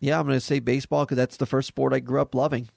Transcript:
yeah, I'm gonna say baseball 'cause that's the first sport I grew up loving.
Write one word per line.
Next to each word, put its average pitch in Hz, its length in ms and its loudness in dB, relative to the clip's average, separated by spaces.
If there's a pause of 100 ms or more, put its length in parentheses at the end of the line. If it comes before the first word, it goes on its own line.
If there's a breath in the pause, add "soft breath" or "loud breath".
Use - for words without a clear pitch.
yeah, 143 180 0
I'm 156 80 0
gonna 135 140 2
say 143 180 -2
baseball 135 480 0
'cause 139 100 -2
that's 123 200 0
the 127 100 -2
first 135 220 0
sport 135 240 0
I 131 80 2
grew 127 200 -2
up 139 140 -2
loving. 127 420 0